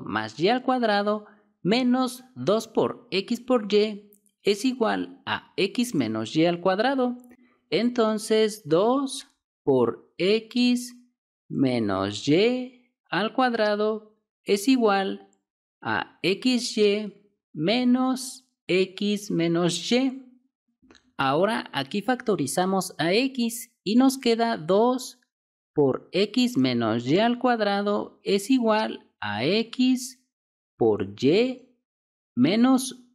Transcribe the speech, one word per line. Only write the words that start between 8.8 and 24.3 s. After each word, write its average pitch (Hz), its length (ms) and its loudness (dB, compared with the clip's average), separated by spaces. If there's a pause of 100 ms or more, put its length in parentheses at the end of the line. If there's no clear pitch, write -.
por 123 540 0
x 226 800 0 (540)
menos 110 760 -2
y 240 680 0 (160)
al 214 240 -4
cuadrado 214 840 -2 (260)
es 202 240 -2
igual 202 640 2 (520)
a - 400 -6
x 233 560 -2
y 208 360 0 (380)
menos 247 960 -2 (200)
x 196 640 -2
menos 170 640 0
y. 254 320 0 (960)
Ahora 170 560 0
aquí 147 280 -4
factorizamos 185 960 -2
a 165 140 0
x 240 600 -2 (100)
y 202 120 0
nos 262 220 4
queda 233 380 0